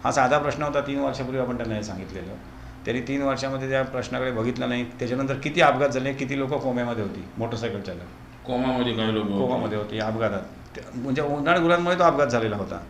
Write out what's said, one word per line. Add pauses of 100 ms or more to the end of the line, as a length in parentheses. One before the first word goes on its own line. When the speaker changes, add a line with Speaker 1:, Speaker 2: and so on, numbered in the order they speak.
Speaker 1:
हा
साधा
प्रश्न
होता,
तीन
वर्षापूर्वी
आपण
त्यांना
हे
सांगितलेलं. (520)
त्यांनी
तीन
वर्षामध्ये
त्या
प्रश्नाकडे
बघितलं
नाही.
त्याच्यानंतर
किती
अपघात
झाले,
किती
लोकं
कोम्यामध्ये
होती, (140)
मोटरसायकल
चालक (460)
Speaker 2:
कोमामध्ये
काही
लोकं
होती.
Speaker 1:
कोमामध्ये
होती
अपघातात. (340)
त्या, (120)
म्हणजे
उन्हाळ
गुरांमुळे
तो
अपघात
झालेला
होता. (100)